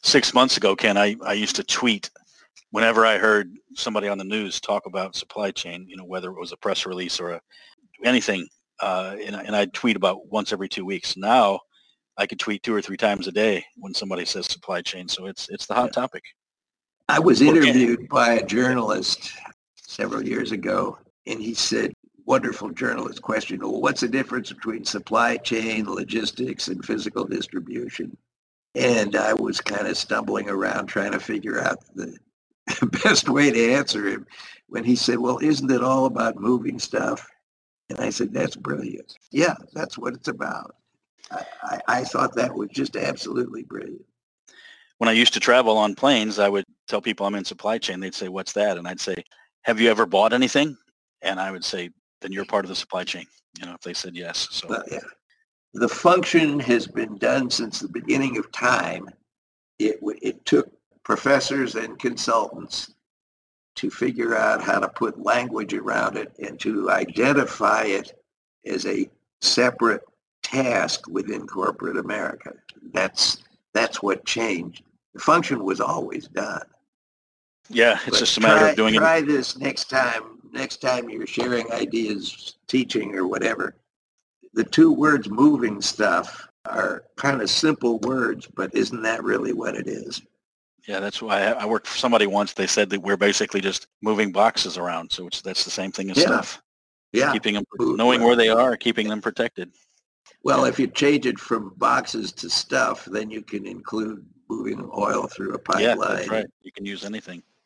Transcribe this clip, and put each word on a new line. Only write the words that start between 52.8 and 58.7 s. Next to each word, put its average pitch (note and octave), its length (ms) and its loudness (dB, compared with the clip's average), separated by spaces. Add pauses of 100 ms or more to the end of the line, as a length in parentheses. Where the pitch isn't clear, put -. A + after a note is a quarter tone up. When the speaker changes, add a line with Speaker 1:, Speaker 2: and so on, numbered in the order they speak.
Speaker 1:
chain," F2 220 -10 (340)
you F2+ 60 -12
know, F2 80 -14
if E2+ 80 -20
they F2 120 -10
said E2+ 220 -10
yes. E2+ 340 -8
So - 180 -8
Speaker 2:
Well, A2+ 220 -6
yeah. C#2+ 100 -8 (720)
The A#2 140 2
function D#3+ 720 4
has A#2+ 260 2
been G#2+ 320 -6
done B2 320 2
since A2+ 300 -4
the G2 80 -8
beginning C3+ 500 -2
of G2+ 140 -6
time. F#2+ 560 0 (680)